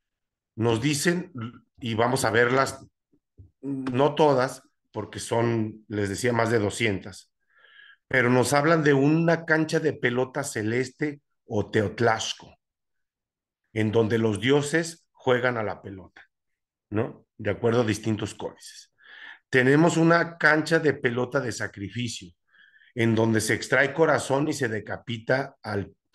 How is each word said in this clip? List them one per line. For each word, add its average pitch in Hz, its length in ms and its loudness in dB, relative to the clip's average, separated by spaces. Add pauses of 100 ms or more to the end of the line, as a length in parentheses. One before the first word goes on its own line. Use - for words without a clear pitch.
(560)
Nos 113 260 0
dicen, 160 500 -2 (460)
y 113 160 -6
vamos 120 300 2
a 113 60 2
verlas, 120 560 2 (760)
no 135 540 0
todas, 135 480 2 (300)
porque 104 280 -10
son, 117 680 -2
les 104 200 -2
decía, 120 240 -2
más 113 180 2
de 120 80 2
doscientas, 101 760 -4 (760)
pero 123 200 2
nos 123 240 2
hablan 156 300 4
de 143 100 4
una 160 540 2
cancha 160 340 0
de 156 140 -2
pelota 127 480 -2
celeste 127 800 -6 (240)
o 104 260 -4
teotlaxco, 113 840 -2 (1160)
en 110 200 0
donde 113 260 2
los 110 220 0
dioses 143 720 0
juegan 123 440 0
a 113 60 -4
la 98 180 -8
pelota, - 420 -18 (680)
¿no? 110 360 -6 (100)
De 101 140 -4
acuerdo 117 320 2
a 113 40 -2
distintos 107 480 -4
códices. - 580 -16 (580)
Tenemos 143 460 4
una 165 400 2
cancha 156 420 2
de 151 160 2
pelota 123 460 -2
de 120 120 -4
sacrificio, 101 800 -10 (600)
en 117 200 2
donde 110 260 2
se 113 140 0
extrae 139 400 0
corazón 147 540 0
y 151 40 -4
se 135 160 -4
decapita 113 920 -6
al, 101 320 -8 (200)